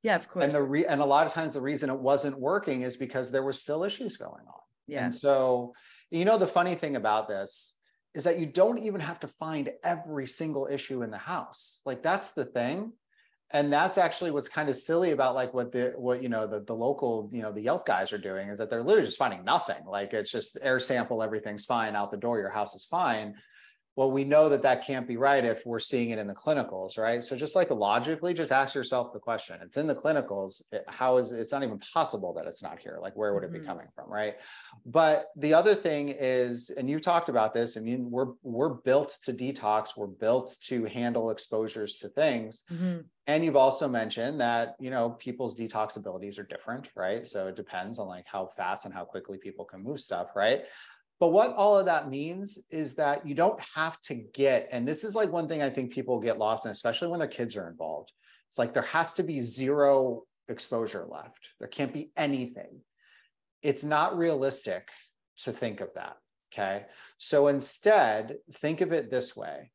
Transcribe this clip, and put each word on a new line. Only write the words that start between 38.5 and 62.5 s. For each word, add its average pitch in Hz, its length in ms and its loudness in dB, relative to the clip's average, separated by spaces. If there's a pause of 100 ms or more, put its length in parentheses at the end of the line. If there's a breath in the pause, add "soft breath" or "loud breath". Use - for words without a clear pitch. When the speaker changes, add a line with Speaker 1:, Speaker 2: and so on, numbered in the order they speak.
Speaker 2:
built 135 560 2
to 135 60 -4
detox. 110 640 0
We're 104 120 -6
built 120 500 0 (120)
to 120 160 0
handle 120 440 0
exposures 110 680 -4
to 101 120 -14
things. 120 640 0
Speaker 1:
Mm-hmm. 175 300 -4 (260)
Speaker 2:
And 156 180 2
you've 147 100 2
also 135 320 6
mentioned 120 540 -2
that, 117 380 2
you 131 100 -8
know, 117 220 0
people's 123 440 -6
detox 110 420 -4
abilities 101 420 -10
are 101 40 -10
different, 117 520 -12
right? 104 320 -4
So 95 200 -6
it 92 80 -8
depends 98 440 -8
on, 101 80 -8
like, 90 180 -14
how 92 220 -6 (100)
fast 95 280 -6
and 95 80 -12
how 90 120 -8
quickly 95 320 -10
people - 280 -12
can 95 180 -18
move 135 160 -8
stuff, 87 360 -6
right? 113 280 4 (560 loud breath)
But 170 100 6
what 226 260 6
all 202 220 6
of 190 80 4
that 156 240 2
means 175 600 -8
is 151 260 -4
that 147 300 2
you 143 80 -6
don't 175 260 4 (160)
have 160 260 -2
to - 140 -8 (180)
get, 135 400 4
and 120 120 -2
this 151 200 -2
is, 208 100 -4
like, 214 160 2
one 165 160 0
thing 156 140 -2
I 139 80 2
think 123 240 -4
people 123 260 0
get 113 180 0
lost 110 280 0
in, 110 60 -4
especially 117 360 -2
when 170 120 -2
their 147 100 0
kids 117 260 -6
are 90 140 -8
involved. 80 420 -8 (380 soft breath)
It's - 80 -10
like, 120 160 0
there 120 100 2
has 165 300 0
to 185 100 -2
be 156 160 -2
zero 131 840 4 (260)
exposure 110 600 -4
left. - 380 -16 (120)
There - 100 -12
can't 139 240 -4
be 151 240 -10
anything. 131 640 -4 (800 soft breath)